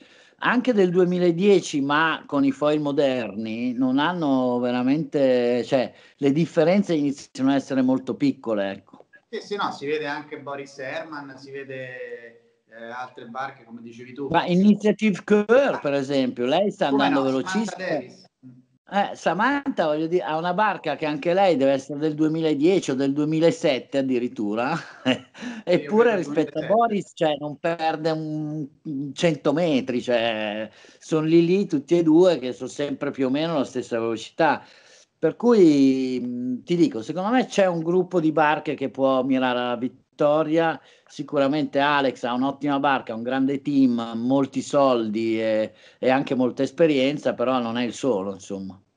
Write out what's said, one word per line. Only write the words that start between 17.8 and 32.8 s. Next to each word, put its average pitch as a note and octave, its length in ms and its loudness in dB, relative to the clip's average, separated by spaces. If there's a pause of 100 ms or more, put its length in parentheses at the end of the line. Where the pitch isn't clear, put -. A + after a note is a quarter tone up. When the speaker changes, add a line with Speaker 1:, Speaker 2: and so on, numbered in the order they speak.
Speaker 2:
Davis. - 280 -14 (640)
Speaker 1:
Eh, F3+ 260 -2
Samantha, A#3 680 0
voglio D#3 220 0
dire, E3+ 160 0
ha D#3 160 -4
una F3+ 160 -2
barca F3+ 420 0
che D#3+ 80 -6
anche D3+ 300 -2
lei F#3 240 4
deve C3+ 140 4
essere C#3 260 -4
del D#3 160 -2
duemiladieci D#3 800 2
o - 20 -2
del C3+ 180 0
duemilasette D#3 840 0
addirittura, B2 800 -2
<laughs> - 280 -14
Speaker 2:
Sì, C3 60 2 (520)
Speaker 1:
eppure F3 120 0
Speaker 2:
io D3+ 120 0
credo A3+ 300 4
Speaker 1:
rispetto D3+ 440 -4
a C3 60 -6
Speaker 2:
duemilasette. - 0 -
Speaker 1:
Boris, G#3+ 460 0
cioè, D3+ 260 0
non D3 200 -10
perde D#3+ 520 -2
un, D#3 560 -4 (180)
un C#3+ 280 -8
cento D#3 400 0
metri, C3+ 480 0
cioè, A2 680 -2 (280)
sono D#3 280 -2
lì E3+ 180 6
lì F#3+ 220 2
tutti D#3+ 320 0
e E3+ 40 4
due E3 360 6
che B2 160 -6
sono B2+ 160 -10
sempre C#3 400 -6